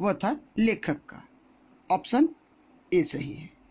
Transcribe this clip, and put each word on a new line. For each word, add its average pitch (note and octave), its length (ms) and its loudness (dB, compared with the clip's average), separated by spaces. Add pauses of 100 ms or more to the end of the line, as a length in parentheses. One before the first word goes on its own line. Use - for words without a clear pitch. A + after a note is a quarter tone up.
वह G3 140 0
था G#3+ 220 -2 (220)
लेखक G#3 480 0
का। - 160 -20 (680)
ऑप्शन B3 380 2 (640)
ए F3 120 6
सही C#3 280 -8
है। D3+ 180 -16 (200)